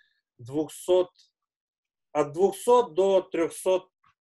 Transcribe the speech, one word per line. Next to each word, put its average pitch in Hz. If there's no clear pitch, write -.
двухсот, 151
от 147
двухсот 190
до 190
трёхсот 180